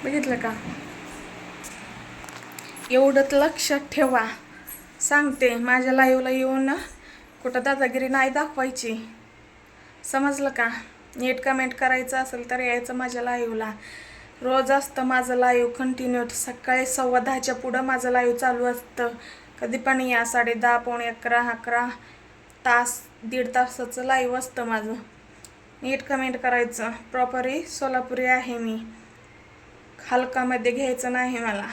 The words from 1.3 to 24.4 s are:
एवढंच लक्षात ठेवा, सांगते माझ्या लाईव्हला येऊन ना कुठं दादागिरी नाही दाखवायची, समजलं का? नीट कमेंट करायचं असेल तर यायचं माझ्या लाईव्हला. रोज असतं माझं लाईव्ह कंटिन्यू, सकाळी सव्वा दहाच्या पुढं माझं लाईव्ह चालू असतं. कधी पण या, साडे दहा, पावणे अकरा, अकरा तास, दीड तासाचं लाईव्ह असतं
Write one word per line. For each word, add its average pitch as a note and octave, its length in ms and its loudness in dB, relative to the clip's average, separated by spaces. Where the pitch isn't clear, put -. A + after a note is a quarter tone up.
एवढंच C4+ 440 6
लक्षात C#4+ 460 2
ठेवा, B3+ 340 4
सांगते C4+ 540 4
माझ्या B3+ 380 2
लाईव्हला C4 380 6
येऊन C4 320 2
ना C#4 120 2
कुठं B3 200 -2
दादागिरी C4 460 2
नाही C4+ 220 4
दाखवायची, C4 760 -2
समजलं C#4 440 0
का? A#3+ 200 0
नीट B3+ 240 -2
कमेंट C4 340 0
करायचं B3+ 420 0
असेल B3 340 -4
तर B3+ 100 -2
यायचं A#3+ 340 -2
माझ्या B3 280 -4
लाईव्हला. A#3 500 -4
रोज C4 300 2
असतं C#4 300 0
माझं B3+ 320 2
लाईव्ह B3 360 4
कंटिन्यू, B3 580 -2
सकाळी B3+ 580 -2
सव्वा B3+ 320 2
दहाच्या C4 360 0
पुढं B3+ 260 -2
माझं B3+ 300 0
लाईव्ह B3 260 4
चालू B3 280 0
असतं. A#3+ 440 -2
कधी A#3+ 180 -4
पण C4 220 2
या, B3 240 2
साडे A#3 300 2
दहा, A#3+ 240 4
पावणे A#3+ 280 -4
अकरा, A#3+ 340 0
अकरा A#3+ 480 0
तास, B3 340 4
दीड A#3+ 300 -2
तासाचं B3 500 -2
लाईव्ह B3+ 340 2
असतं B3+ 260 -6